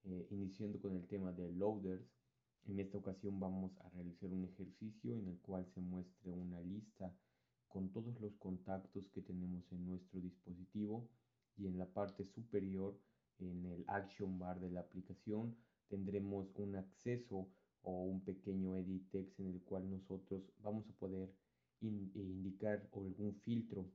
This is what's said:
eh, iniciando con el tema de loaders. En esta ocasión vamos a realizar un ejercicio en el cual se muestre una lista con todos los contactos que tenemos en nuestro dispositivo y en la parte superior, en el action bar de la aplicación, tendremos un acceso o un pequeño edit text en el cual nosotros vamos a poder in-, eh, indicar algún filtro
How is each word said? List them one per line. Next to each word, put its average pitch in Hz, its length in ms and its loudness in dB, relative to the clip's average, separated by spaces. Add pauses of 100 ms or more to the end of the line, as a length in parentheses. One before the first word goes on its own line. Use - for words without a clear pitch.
eh, 90 260 -2
iniciando 98 500 0
con 98 140 2
el 87 100 0
tema 95 260 0
de 87 200 0
loaders. 95 520 4 (600)
En 98 140 0
esta 98 180 0
ocasión 98 420 0
vamos 95 420 0
a 90 80 -14
realizar 87 420 -4
un 92 120 2
ejercicio 107 720 -4
en 101 120 0
el 90 100 -2
cual 92 300 -2
se - 140 -6
muestre 90 500 -2
una 90 300 -2
lista 92 540 -4 (520)
con 95 240 0
todos 117 300 -2
los 101 160 -2
contactos 95 720 -2
que 95 120 -4
tenemos 90 500 -2
en 90 140 -2
nuestro 92 340 -4
dispositivo 92 880 -2 (500)
y 101 100 0
en 90 100 2
la 92 80 2
parte 98 400 2
superior, 98 720 2 (380)
en 90 300 -2
el 90 200 -2
action 98 520 2
bar 90 200 0
de 90 120 0
la 90 80 0
aplicación, 104 760 -2 (340)
tendremos 98 580 2 (100)
un 101 180 0
acceso 95 720 -2 (360)
o 92 200 0
un 95 180 2
pequeño 95 560 2
edit 92 340 0
text 95 280 -2
en 98 60 0
el 90 160 0
cual 95 300 0
nosotros 95 500 -2 (160)
vamos 107 320 0
a - 40 -12
poder 95 380 -2 (500)
in-, 104 340 0
eh, 104 40 -4
indicar 98 720 2
algún 98 420 0
filtro 110 580 2